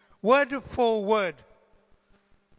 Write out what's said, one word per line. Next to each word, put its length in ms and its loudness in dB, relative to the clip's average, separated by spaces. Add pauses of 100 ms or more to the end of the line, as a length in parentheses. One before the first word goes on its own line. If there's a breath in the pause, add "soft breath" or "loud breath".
(200 soft breath)
word 440 2
for 400 -2
word. 320 0 (1200)